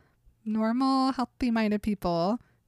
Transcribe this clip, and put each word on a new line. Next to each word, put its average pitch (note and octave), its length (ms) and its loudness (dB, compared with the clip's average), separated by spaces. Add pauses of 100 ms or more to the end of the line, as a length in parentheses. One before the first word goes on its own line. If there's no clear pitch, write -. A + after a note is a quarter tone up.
(460)
Normal, C4 680 0
healthy-minded A3+ 680 -2
people F#3+ 580 0 (280)